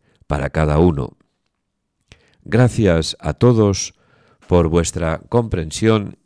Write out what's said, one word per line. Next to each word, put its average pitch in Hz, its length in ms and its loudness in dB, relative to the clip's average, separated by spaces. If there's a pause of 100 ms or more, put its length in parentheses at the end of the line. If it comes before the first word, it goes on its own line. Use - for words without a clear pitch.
(280)
para 71 240 -4
cada 76 260 0
uno. 78 400 0 (1300)
Gracias 107 760 0
a 76 140 -6
todos 110 640 0 (520)
por 87 200 2
vuestra 82 640 -2
comprensión 107 960 -2